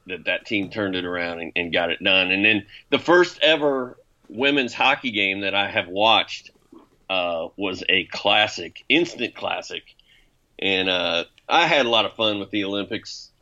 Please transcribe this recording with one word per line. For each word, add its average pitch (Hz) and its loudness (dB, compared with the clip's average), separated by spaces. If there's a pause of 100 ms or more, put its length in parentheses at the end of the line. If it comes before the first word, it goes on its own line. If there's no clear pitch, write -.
that 90 -10
that 90 -4
team 98 -4
turned 98 -4
it 90 -4
around 87 -4
and, 85 -10
and 85 -4
got 87 0
it 85 -4
done. 95 2
And 98 0
then 107 2 (240)
the 135 2
first 175 4
ever 143 2 (320)
women's 131 0
hockey 131 0
game 101 0
that 98 -2
I 101 0
have 98 -2
watched, 101 2 (580)
uh, 87 -2
was 92 -4
a 90 2
classic, 101 0
instant 131 0
classic. 90 -8 (760)
And, 95 0
uh, 85 0 (240)
I 165 4
had 147 4
a 117 -2
lot 110 2
of 95 -6
fun 107 -2
with 98 -8
the 107 -2
Olympics 101 -8 (120)